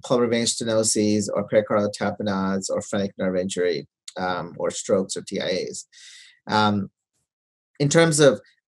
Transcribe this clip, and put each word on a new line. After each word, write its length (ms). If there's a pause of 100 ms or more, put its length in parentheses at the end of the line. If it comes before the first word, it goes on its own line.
pulmonary 320
vein 80
stenoses 880
or 140
pericardial 520
tamponades 720
or 120
phrenic 360
nerve 180
injury, 520 (280)
um, 420
or 120
strokes 480
or 60
T 180
I 280
As. 160 (640)
Um, 440 (880)
in 100
terms 300
of 200 (280)